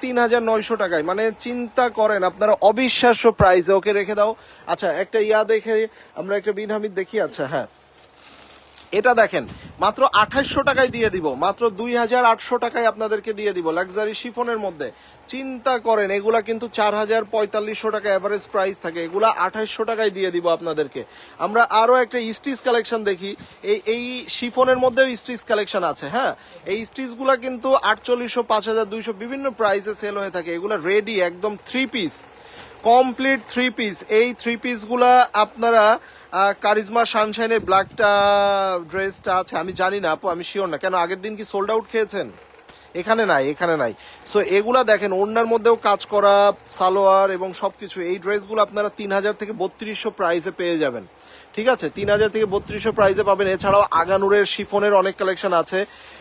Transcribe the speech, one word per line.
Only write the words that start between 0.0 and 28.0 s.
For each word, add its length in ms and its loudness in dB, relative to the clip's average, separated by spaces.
তিন 160 -4
হাজার 260 2
নয়শো 320 0
টাকায়। 280 0
মানে 360 -2
চিন্তা 500 -2
করেন 340 0
আপনারা, 380 2
অবিশ্বাস্য 720 4
প্রাইসে। 420 6
ওকে, 200 2
রেখে 220 -2
দাও। 200 2
আচ্ছা, 260 -2
একটা 260 -2
ইয়া 240 2
দেখে 440 0
আমরা 220 -4
একটা 140 -2
বিন 200 -6
হামিদ 220 -4
দেখি। 280 -4
আচ্ছা, 260 -4
হ্যাঁ, 200 -4
এটা 140 4
দেখেন, 340 0
মাত্র 220 0
আঠাশশো 500 0
টাকায় 240 2
দিয়ে 220 -2
দিব, 240 -2
মাত্র 360 0
দুই 280 -4
হাজার 280 2
আটশো 320 2
টাকায় 280 -2
আপনাদেরকে 480 -2
দিয়ে 200 -4
দিব 180 -2
লাক্সারি 420 -4
শিফনের 460 -6
মধ্যে। 320 -8
চিন্তা 520 -4
করেন, 320 0
এগুলা 300 0
কিন্তু 260 -6
চার 280 0
হাজার 300 0
পঁয়তাল্লিশশো 680 -4
টাকা 180 -2
অ্যাভারেজ 420 -2
প্রাইস 280 -2
থাকে, 240 -6
এগুলা 240 2
আঠাশশো 560 -2
টাকায় 260 0
দিয়ে 220 -2
দিব 160 -2
আপনাদেরকে। 560 -2
আমরা 240 2
আরো 320 4
একটা 240 0
স্টিচ 280 -8
কালেকশন 420 -2
দেখি, 320 -4
এই, 220 -2
এই 440 -4
শিফনের 480 0
মধ্যেও 380 2
স্টিচ 280 -8
কালেকশন 400 -2
আছে। 260 -4
হ্যাঁ, 260 -2
এই 200 -6
স্টিচগুলা 500 -4
কিন্তু 380 -2
আটচল্লিশশো, 680 0